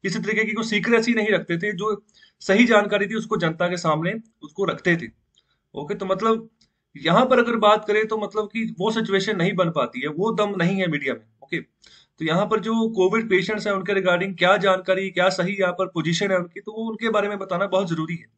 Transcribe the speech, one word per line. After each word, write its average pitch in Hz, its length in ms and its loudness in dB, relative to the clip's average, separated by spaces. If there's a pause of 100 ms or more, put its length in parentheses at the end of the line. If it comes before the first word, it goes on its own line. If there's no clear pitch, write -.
किसी 220 160 -4
तरीके 208 260 -2
की 220 80 -4
कोई 220 120 -4
सीक्रेसी 226 500 2
नहीं 214 140 0
रखते 175 300 0
थे, 208 140 -4
जो 208 320 -4 (360)
सही 208 240 4
जानकारी 208 420 2
थी 208 80 -8
उसको 214 220 -4
जनता 165 320 -2
के 180 80 -2
सामने 170 380 0 (280)
उसको - 220 -6
रखते 165 320 0
थे। 120 100 -8 (680)
ओके, 147 200 -6
तो 196 120 -8
मतलब 226 440 0 (460)
यहाँ 196 300 4
पर 254 120 6
अगर 233 180 2
बात 214 280 4
करें 214 220 2
तो 220 120 -4
मतलब 208 280 -4
कि 226 340 -6
वो 214 100 0
situation 208 460 0
नहीं 180 160 2
बन 175 180 2
पाती 131 300 -2
है, 143 80 -4
वो 175 240 -2
दम 202 240 0
नहीं 190 240 0
है 175 100 0
media 139 240 -2
में। 113 80 -14 (200)
ओके, 160 180 -8 (580)
तो 160 60 -6
यहाँ 170 220 0
पर 214 140 0
जो 226 280 0
COVID 220 420 0
patients 190 360 0
हैं 202 80 0
उनके 190 180 -4
regarding 185 460 0
क्या 180 180 4
जानकारी, 190 540 0
क्या 180 180 2
सही 185 320 -2
यहाँ 180 120 0
पर 185 140 -2
पोजीशन 170 440 -2
है 185 80 2
उनकी, 175 220 -8
तो 214 120 -12
वो 226 180 -6
उनके 220 180 -4
बारे 208 200 0
में 202 100 -6
बताना 190 280 -2
बहुत 185 220 0
जरूरी 165 280 -4
है। - 100 -18 (120)